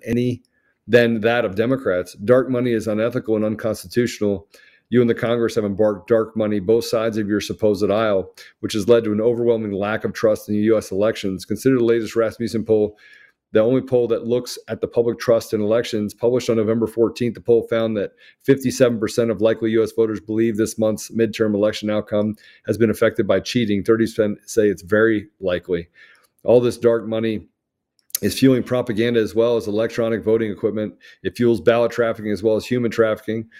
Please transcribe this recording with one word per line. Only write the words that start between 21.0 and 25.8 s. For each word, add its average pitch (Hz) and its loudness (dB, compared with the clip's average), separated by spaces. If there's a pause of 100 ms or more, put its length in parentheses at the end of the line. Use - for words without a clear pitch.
midterm 107 0
election 107 0
outcome 107 -2 (300)
has 107 -2
been 113 4
affected 110 0
by 95 2
cheating. 104 -2
Thirty 113 2
percent 107 -2
say 104 2
it's 92 -4
very 107 2 (140)
likely. 90 -4 (560)